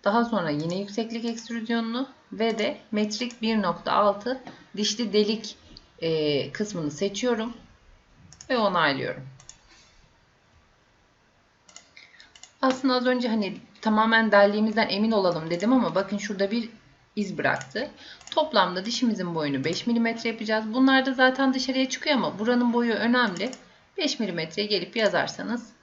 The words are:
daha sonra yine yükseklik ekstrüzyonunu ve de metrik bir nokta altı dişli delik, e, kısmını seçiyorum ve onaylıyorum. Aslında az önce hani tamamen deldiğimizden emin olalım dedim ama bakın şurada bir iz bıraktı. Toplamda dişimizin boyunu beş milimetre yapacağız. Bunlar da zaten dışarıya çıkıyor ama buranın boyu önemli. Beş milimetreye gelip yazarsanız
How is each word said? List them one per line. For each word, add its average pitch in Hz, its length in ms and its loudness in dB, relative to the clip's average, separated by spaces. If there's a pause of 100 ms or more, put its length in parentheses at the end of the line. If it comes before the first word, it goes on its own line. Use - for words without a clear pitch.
daha 226 200 4
sonra 190 260 0
yine 165 280 -2
yükseklik 226 460 -6
ekstrüzyonunu 233 840 -4 (240)
ve 220 260 -2
de - 200 -2 (140)
metrik 214 500 -2
bir 220 200 2
nokta 170 300 -2
altı 208 480 0 (360)
dişli 208 360 -2
delik, 208 440 0 (420)
e, 151 540 0
kısmını 175 380 -4
seçiyorum 220 640 -2 (960)
ve 254 80 2
onaylıyorum. 151 680 0 (3250)
Aslında 262 320 2
az 247 120 0
önce 247 220 2
hani 208 320 -2 (200)
tamamen 220 520 4
deldiğimizden 208 560 6
emin 214 220 0
olalım 170 400 0
dedim 196 220 0
ama 202 220 2
bakın 196 240 -2
şurada 196 320 -2
bir 226 180 -2 (480)
iz 180 220 -4
bıraktı. 208 520 -2 (400)
Toplamda 190 540 2
dişimizin 202 500 -2
boyunu 143 300 -2
beş 165 220 -2
milimetre 233 420 0
yapacağız. 220 360 -2 (100)
Bunlar 262 320 4
da 262 80 -2
zaten 262 400 4
dışarıya 262 340 0
çıkıyor - 280 -2
ama 170 220 -2
buranın 240 340 2
boyu 240 200 2
önemli. 226 580 0 (480)
Beş 311 220 -2
milimetreye 180 460 -4
gelip 202 300 -4
yazarsanız 202 760 -2 (100)